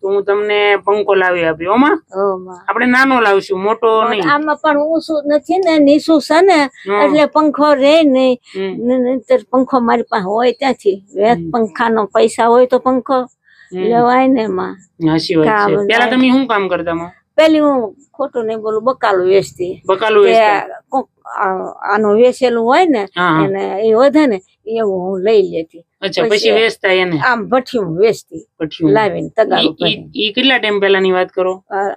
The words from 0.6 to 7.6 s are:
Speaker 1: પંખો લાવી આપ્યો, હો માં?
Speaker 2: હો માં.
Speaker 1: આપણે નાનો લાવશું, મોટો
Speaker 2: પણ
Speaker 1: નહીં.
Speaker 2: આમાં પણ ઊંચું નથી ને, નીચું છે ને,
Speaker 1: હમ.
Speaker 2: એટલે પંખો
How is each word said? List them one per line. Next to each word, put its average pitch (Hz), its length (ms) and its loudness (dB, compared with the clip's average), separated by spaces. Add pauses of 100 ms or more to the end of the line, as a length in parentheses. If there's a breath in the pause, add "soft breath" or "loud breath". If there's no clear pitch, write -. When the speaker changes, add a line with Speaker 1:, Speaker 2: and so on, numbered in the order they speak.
Speaker 1:
પંખો 202 380 -2
લાવી 180 280 0
આપ્યો, 165 280 -4
હો 220 60 2
માં? 302 260 0 (120)
Speaker 2:
હો 190 220 -2
માં. 185 300 -18
Speaker 1:
આપણે 220 180 -2
નાનો 254 360 2
લાવશું, 196 400 0
મોટો 220 400 0
Speaker 2:
પણ 220 80 0
Speaker 1:
નહીં. 320 200 -2
Speaker 2:
આમાં 294 340 -2
પણ 302 140 0
ઊંચું 311 500 -2
નથી 294 300 0
ને, 330 220 2
નીચું 294 420 4
છે 311 200 2
ને, 359 220 4
Speaker 1:
હમ. - 380 -4
Speaker 2:
એટલે 294 240 2
પંખો 294 480 2